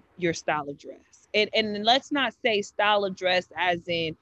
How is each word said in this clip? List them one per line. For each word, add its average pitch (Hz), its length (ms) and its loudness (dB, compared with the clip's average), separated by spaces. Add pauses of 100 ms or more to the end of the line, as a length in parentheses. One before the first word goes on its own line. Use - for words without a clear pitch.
(180)
your 170 160 0
style 151 340 -4
of 143 100 -12
dress. - 560 -20
And, 208 200 4
and 208 300 0
let's 254 280 2
not 269 220 0 (100)
say 214 180 2
style 208 420 2
of 190 120 -4
dress 180 400 0
as 175 320 0
in, 165 340 -2